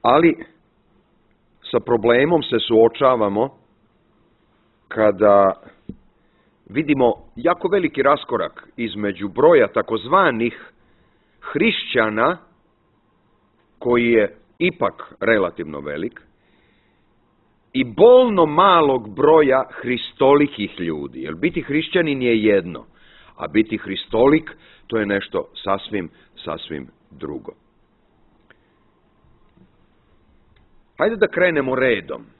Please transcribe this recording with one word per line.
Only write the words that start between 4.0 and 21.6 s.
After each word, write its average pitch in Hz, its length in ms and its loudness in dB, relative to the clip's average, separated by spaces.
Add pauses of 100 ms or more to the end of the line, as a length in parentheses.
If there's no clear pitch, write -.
kada 101 640 4 (1160)
vidimo 135 460 0 (220)
jako 170 320 -2
veliki 170 340 -2
raskorak 127 720 -2
između 101 520 -6
broja 127 400 4
takozvanih 117 1040 -2 (680)
hrišćana, 127 1000 -2 (1400)
koji 120 340 0
je 107 240 0 (220)
ipak - 640 -4
relativno 90 600 -2
velik, 73 400 -10 (1500)
i 131 120 -2
bolno 208 600 4
malog 147 680 2
broja 143 560 4
hristolikih 127 1080 -2
ljudi, 71 420 -8
jer 78 120 -10
biti 101 280 -6